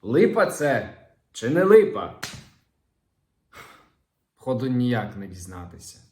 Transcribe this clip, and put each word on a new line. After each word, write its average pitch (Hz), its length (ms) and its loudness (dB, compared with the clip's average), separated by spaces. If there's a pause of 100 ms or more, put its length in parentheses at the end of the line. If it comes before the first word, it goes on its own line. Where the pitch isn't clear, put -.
Липа 175 440 4
це 123 560 -4 (300)
чи 117 180 -6
не 170 140 2
липа? 190 580 4 (2250)
Походу, 131 320 -4
ніяк 120 480 -2
не 98 120 -12
дізнатися. 87 720 -18 (120)